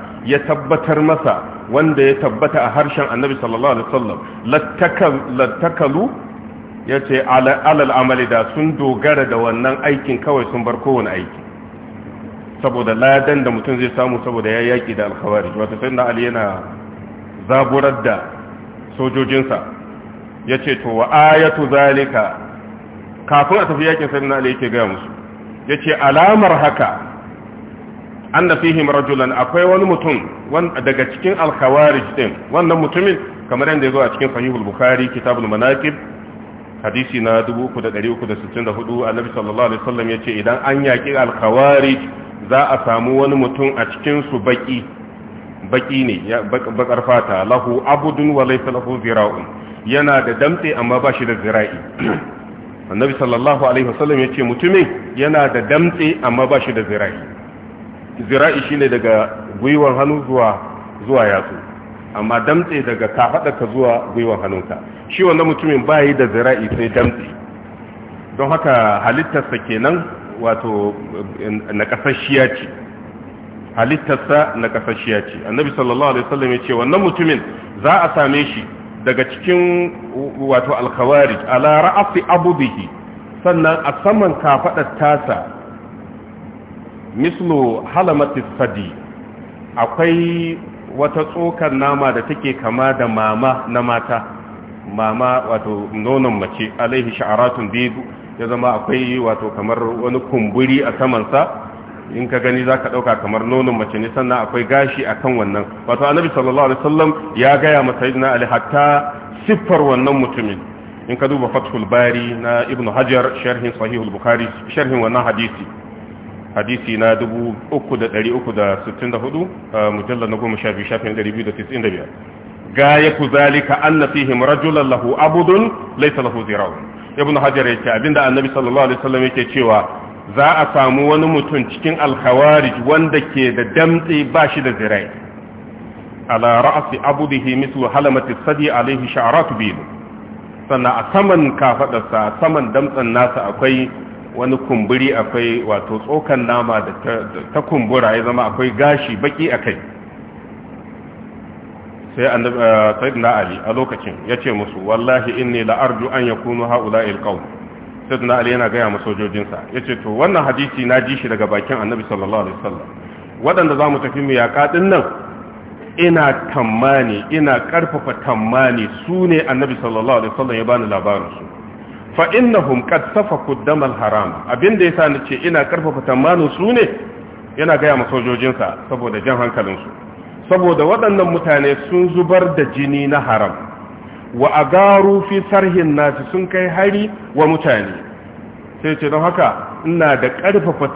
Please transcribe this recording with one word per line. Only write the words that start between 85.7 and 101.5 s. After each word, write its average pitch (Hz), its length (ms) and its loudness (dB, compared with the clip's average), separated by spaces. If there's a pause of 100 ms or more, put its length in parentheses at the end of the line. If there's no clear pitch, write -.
mislu 143 680 2 (100)
halamati 147 500 2 (140)
sadi, 101 340 -2 (840)
akwai 170 800 0 (400)
wata 147 280 0
tsokar 165 460 -2
nama 139 400 2
da 117 100 -2
take 135 320 -4
kama 127 400 0
da 123 140 0
mama 113 600 0
na 120 140 0
mata. 117 420 -2 (720)
Mama, 117 560 0
wato, 107 440 -4
nonon 117 460 0
mace, 107 380 -6
alaihi 120 380 -2
sha'aratun 110 560 0
bidu, 120 320 -2 (360)
ya 117 80 -6
zama 120 260 0
akwai, 127 460 -2
wato, 110 360 -2
kamar 110 240 -2
wani 120 400 -2
kumburi 127 640 2
a 117 160 -2
samansa. 131 480 2 (680)